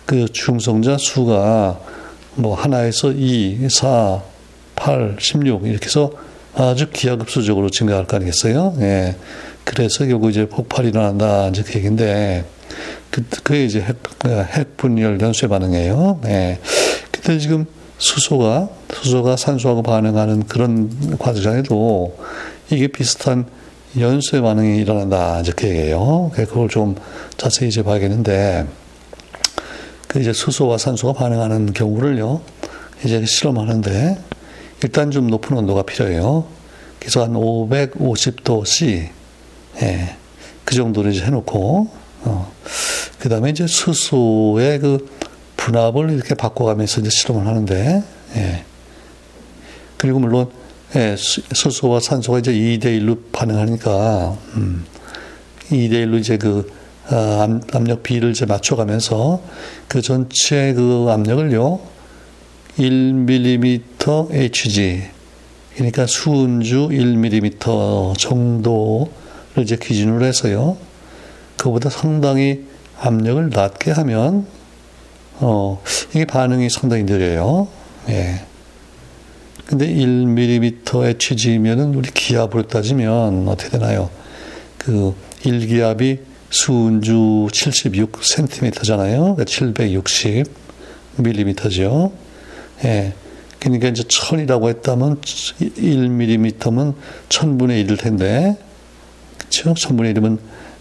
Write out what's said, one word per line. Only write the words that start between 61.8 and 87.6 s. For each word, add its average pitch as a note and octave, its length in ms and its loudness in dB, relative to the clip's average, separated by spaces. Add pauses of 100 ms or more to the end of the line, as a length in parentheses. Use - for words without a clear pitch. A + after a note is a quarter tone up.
일 C3 360 2
밀리미터 B2 1200 2
Hg, G2+ 680 0 (760)
그러니까 B2 300 0
수은주 B2+ 840 2
일 B2 240 2
밀리미터 G#2 1040 0
정도를 A#2 1400 0
이제 A2+ 140 0
기준으로 A2 500 2
해서요, B2+ 500 0 (800)
그보다 A#2+ 320 0
상당히 C#3 760 2 (340)
압력을 A#2+ 500 2
낮게 G#2 440 0
하면, D3+ 540 2 (920)
어, G2+ 420 0 (300)
이게 D#3 160 0
반응이 B2+ 420 2
상당히 A#2 360 0
느려요. G2 640 2 (420)
예. F#2 320 -2 (1200)
근데 C#3+ 220 0
일 B2 400 2
밀리미터 A#2+ 800 2
Hg면은 A#2 880 2
우리 C3 160 -2
기압으로 A2+ 560 0
따지면 A2 840 0
어떻게 F#2+ 220 -4
되나요? G#2+ 400 0 (680)
그 G2+ 380 0 (300)
일 A#2+ 220 0
기압이 A#2 520 2 (320)
수은주 A2 1000 2
칠십육 A2 720 -2